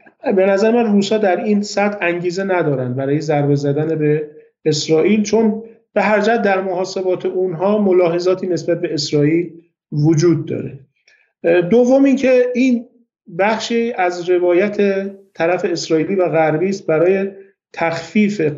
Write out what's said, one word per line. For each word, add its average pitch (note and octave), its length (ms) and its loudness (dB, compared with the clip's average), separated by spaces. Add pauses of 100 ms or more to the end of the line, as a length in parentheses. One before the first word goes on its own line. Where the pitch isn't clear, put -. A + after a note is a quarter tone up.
(360)
به F#3 100 4
نظر G3 260 2
من A#3 220 2
روسا G3+ 240 2
در G3+ 260 0
این G#3 180 0
سطح G3+ 400 -2
انگیزه F3 420 -4
ندارن D3 500 -2
برای C#3 280 -2
ضربه C#3+ 340 0
زدن D3 400 -2
به D3+ 340 -2 (360)
اسرائیل، E3+ 580 2
چون G#3+ 400 0 (300)
به G#3 80 0
هر G#3 200 2
جهت G#3+ 200 0
در G3 200 0
محاسبات F#3 640 -4
اونها F#3 520 -2
ملاحظاتی F3+ 720 2
نسبت E3+ 340 -2
به D#3+ 120 -4
اسرائیل D3+ 600 0 (380)
وجود D#3 540 2
داره. B2+ 340 -8 (640)
اه، F3 180 2
دوم A#3+ 420 4
اینکه B3+ 420 4 (100)
این A#3+ 300 0 (540)
بخشی A#3 540 -2
از F3+ 360 -2
روایت G3 800 2 (240)
طرف F3 320 0
اسرائیلی E3 500 -2
و F3+ 140 0
غربی D#3 400 0
است G3 180 -6
برای F#3 400 2 (460)
تخفیف E3+ 680 -2 (160)